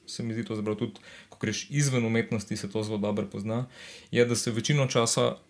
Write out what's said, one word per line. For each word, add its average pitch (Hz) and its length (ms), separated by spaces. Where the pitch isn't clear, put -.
se - 180
mi 113 100
zdi 110 120
to, 110 120
se 107 60
pravi 107 160
tudi, 120 220
ko - 120
greš - 300
izven 139 360
umetnosti, 113 520
se 104 120
to 110 140
zelo 107 160
dobro 104 280
pozna, 110 400
je, 120 160
da 120 120
se 120 140
večino 131 360
časa 120 440